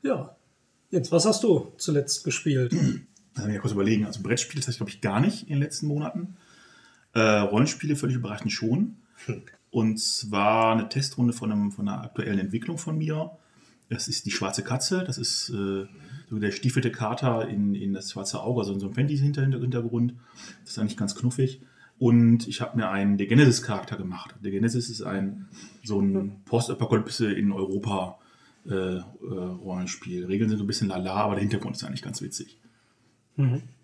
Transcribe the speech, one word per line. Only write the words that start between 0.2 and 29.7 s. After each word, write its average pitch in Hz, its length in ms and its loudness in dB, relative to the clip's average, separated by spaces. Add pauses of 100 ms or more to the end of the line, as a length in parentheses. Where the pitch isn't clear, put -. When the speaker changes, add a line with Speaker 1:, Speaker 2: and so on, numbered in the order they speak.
Speaker 1:
Jens, 156 200 0
was 165 140 6
hast 208 180 4
du 185 340 4
zuletzt - 460 0
gespielt? 131 500 0 (640)
Speaker 2:
Lass 104 100 -6
mich 104 100 -2
ja 98 60 -6
kurz 107 120 -2
überlegen. 104 320 4
Also 101 180 -8
Brettspiele - 380 -2
tatsächlich, 120 160 -4
glaub 104 120 -6
ich, - 120 -14
gar 104 180 0
nicht 202 240 2
in 143 120 -4
den 139 60 2
letzten 151 260 -4
Monaten. 156 480 -4 (760)
Äh, 113 80 2
Rollenspiele 110 760 4
völlig 135 200 -2
überraschend 107 360 -4
schon. 135 440 0 (300)
Speaker 3:
Hm. 104 180 -6 (280)
Speaker 2:
Und 110 280 2
zwar 110 760 2
eine 110 160 2
Testrunde 123 440 0
von 110 180 -4
einem, 104 200 2
von 101 160 -6
einer 98 160 -4
aktuellen 101 360 -2
Entwicklung 113 380 -4
von 156 200 -4
mir. 156 340 -2 (580)
Das - 180 -4
ist - 180 -6
die 104 60 -4
Schwarze 98 320 -4
Katze. 185 420 -2
Das 127 120 -6
ist, - 320 -4
äh, 98 360 -2 (440)
so 110 100 -4
der 104 120 0
stiefelte 120 400 0
Kater 113 560 -2
in, 101 280 0
in 98 180 -2
das - 180 -8
schwarze 98 300 -6
Auge, 120 200 0
also 98 120 -2
in 98 60 -4
so 98 80 -6
einem - 80 -8
Fantasy-Hinter-, 139 640 2
Hintergrund. 120 540 0 (500)
Das - 100 -18
ist - 60 -8
eigentlich 107 180 -2
ganz 101 180 -2
knuffig. 127 460 0 (380)
Und 117 480 8
ich - 140 -6
hab - 140 -6
mir 110 140 0
einen, 101 280 2
der 98 100 0
Genesis-Charakter 113 720 4
gemacht. 90 360 -10 (100)
Der 98 80 -4
Genesis 113 380 0
ist 110 140 -10
ein, 98 440 -6 (360)
so 104 160 -2
ein 98 460 0
Postapokalypse 113 880 0
in 101 200 2
Europa, 98 680 -4 (500)
äh, - 60 -4
äh, 92 280 -2 (260)
Rollenspiel. 90 1000 -6